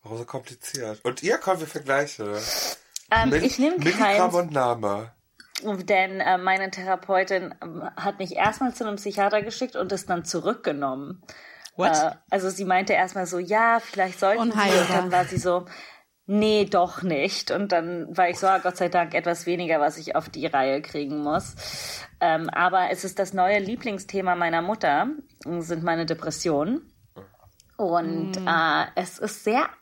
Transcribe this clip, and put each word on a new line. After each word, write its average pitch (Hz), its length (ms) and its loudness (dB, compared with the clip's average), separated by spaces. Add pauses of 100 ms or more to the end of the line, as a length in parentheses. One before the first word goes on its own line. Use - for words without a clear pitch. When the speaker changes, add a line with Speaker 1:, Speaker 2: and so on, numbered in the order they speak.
Speaker 1:
Warum 113 160 -12
so 120 80 -10
kompliziert? 120 800 -10
Und 127 160 -4
ihr, 202 160 0
kommt, 180 220 0
wir 156 80 -8
vergleichen. 139 580 -2 (880)
Speaker 2:
Ähm, 226 180 4
Speaker 1:
Mill-, 160 140 4
Speaker 2:
ich 262 160 0
nehm 311 180 4
Speaker 1:
Milligramm 208 400 4
Speaker 2:
keins. 180 160 4
Speaker 1:
und 175 180 2
Name. 113 600 0 (520)
Speaker 2:
Denn, 190 580 0
äh, 185 180 2
meine 190 320 0
Therapeutin, 185 880 -2
ähm, 170 220 -12 (120)
hat 202 220 -4
mich 190 180 -8
erstmal 208 380 0
zu 240 100 -8
einem 208 120 -4
Psychiater 202 480 0
geschickt 240 320 -6
und 185 160 -2
es 196 160 -6
dann 175 180 -2
zurückgenommen. 143 960 -4 (560)
Speaker 3:
What? 175 200 4
Speaker 2:
Äh, 156 140 2 (200)
also 190 180 0
sie 190 160 -6
meinte 185 280 2
erstmal 180 340 0
so, 175 100 -6
ja, 226 420 4
vielleicht 190 400 -2
sollten 214 240 4
Sie. 233 80 2
Speaker 4:
Unheilbar. 196 300 4
Speaker 2:
Und 175 80 2
dann 180 220 2
war 180 140 4
sie 180 120 -6
so, 180 280 0 (600)
nee, 208 400 4
doch 180 380 2
nicht. 165 480 0
Und 196 200 0
dann 170 360 0 (100)
war 185 120 6
ich 180 100 -4
so, 196 80 2
ah, 190 100 6
Gott 180 180 -2
sei 175 140 0
Dank 170 240 2
etwas 170 320 -2
weniger, 175 340 0
was 151 180 2
ich 160 180 -8
auf 160 140 -2
die - 180 -6
Reihe 135 340 2
kriegen 147 400 -6
muss. 156 320 -2 (680)
Ähm, 160 300 2
aber 180 400 2
es 180 140 -4
ist 190 160 -6
das 190 140 -2
neue 190 260 4
Lieblingsthema 196 760 -2
meiner 165 280 2
Mutter, 185 460 0 (360)
sind 165 380 -4
meine 165 240 0
Depressionen. 165 840 -2 (840)
Und, 165 540 0 (120)
Speaker 3:
Mm. 180 40 -2
Speaker 2:
äh, 160 380 2 (100)
es - 240 -6
ist - 240 -6
sehr 233 260 2 (120)